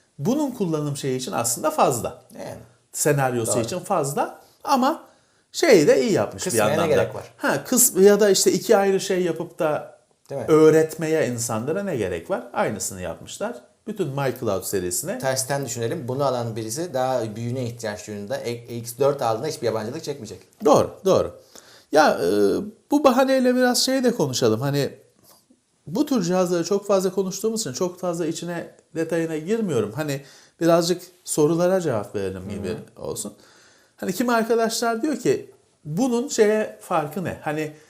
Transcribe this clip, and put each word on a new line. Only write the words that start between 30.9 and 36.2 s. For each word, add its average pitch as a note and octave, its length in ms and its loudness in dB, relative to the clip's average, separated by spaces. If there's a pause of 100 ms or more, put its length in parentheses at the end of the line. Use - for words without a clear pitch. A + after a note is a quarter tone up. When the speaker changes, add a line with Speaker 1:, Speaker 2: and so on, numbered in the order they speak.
Speaker 1:
sorulara E3+ 580 2
cevap A2+ 340 -2
verelim F#2+ 260 -6
Speaker 2:
Hı F#2 40 -12
hı. G#2+ 40 -10
Speaker 1:
gibi F#2 280 -6 (200)
olsun. - 360 -10 (600)
Hani G3 180 -6
kimi A#3+ 180 0
arkadaşlar A3+ 720 0
diyor D#4 160 -2
ki, - 340 -2 (340)
"Bunun A#3+ 420 -2